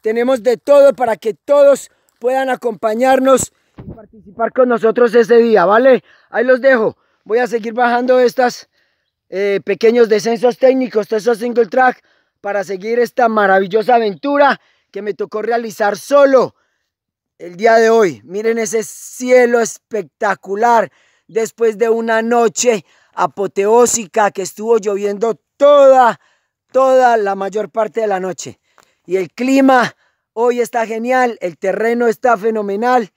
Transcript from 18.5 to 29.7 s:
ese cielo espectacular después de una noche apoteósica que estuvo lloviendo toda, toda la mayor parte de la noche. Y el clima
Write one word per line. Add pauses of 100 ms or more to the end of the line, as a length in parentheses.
ese
cielo
espectacular (360)
después
de
una
noche (300)
apoteósica
que
estuvo
lloviendo (180)
toda, (520)
toda
la
mayor
parte
de
la
noche. (480)
Y
el
clima (380)